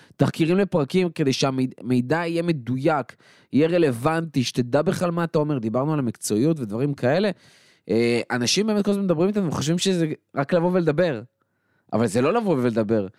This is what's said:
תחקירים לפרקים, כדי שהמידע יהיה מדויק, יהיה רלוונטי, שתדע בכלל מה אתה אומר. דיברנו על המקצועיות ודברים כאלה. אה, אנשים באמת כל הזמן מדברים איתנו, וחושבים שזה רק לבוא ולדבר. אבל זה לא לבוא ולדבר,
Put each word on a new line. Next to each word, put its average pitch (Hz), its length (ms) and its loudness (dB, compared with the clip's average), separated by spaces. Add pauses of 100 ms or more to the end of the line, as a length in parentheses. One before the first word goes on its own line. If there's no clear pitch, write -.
(160)
תחקירים 165 400 2
לפרקים, 180 540 0
כדי 139 220 0
שהמידע 131 840 -2
יהיה 170 260 -2
מדויק, 135 760 -2 (360)
יהיה 147 160 4
רלוונטי, 160 760 0
שתדע 123 380 0
בכלל 175 280 -2
מה 170 140 -2
אתה 165 140 -2
אומר. 151 200 0
דיברנו 120 340 -2
על 151 60 0
המקצועיות 131 640 -2
ודברים 123 340 -4
כאלה. 180 360 0 (580)
אה, 117 320 2 (100)
אנשים 123 360 0
באמת 208 180 0
כל 202 60 0
הזמן 202 140 0
מדברים 175 240 2
איתנו, 202 200 0
וחושבים 139 300 -2
שזה 175 280 0 (280)
רק - 180 -2
לבוא 175 200 2
ולדבר. 156 500 0 (680)
אבל 113 140 2
זה 107 140 0
לא 143 120 2
לבוא 208 300 2
ולדבר, 110 440 0 (120)